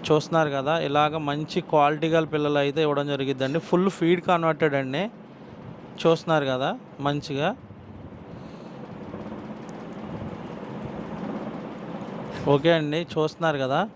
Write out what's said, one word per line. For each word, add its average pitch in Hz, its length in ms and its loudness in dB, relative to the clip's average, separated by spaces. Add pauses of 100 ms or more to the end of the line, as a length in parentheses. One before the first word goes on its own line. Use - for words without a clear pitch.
చూస్తున్నారు 156 480 4
కదా, 139 180 2 (140)
ఇలాగ 151 300 4 (120)
మంచి 151 300 -2 (120)
క్వాలిటీ 151 420 6
గల 160 200 4
పిల్లలు 147 300 2
అయితే 143 220 2
ఇవ్వడం 143 280 2
జరిగిద్దండి. 135 460 0 (100)
ఫుల్ 185 280 6
ఫీడ్ 170 300 4
కన్వర్టెడ్ 160 540 4
అండి. 135 200 -2 (1000)
చూస్తున్నారు 160 500 4
కదా 131 180 0 (380)
మంచిగా. 143 420 0 (4000)
ఓకే 147 260 4
అండి, 151 220 0 (140)
చూస్తున్నారు 156 480 0
కదా 139 180 2 (140)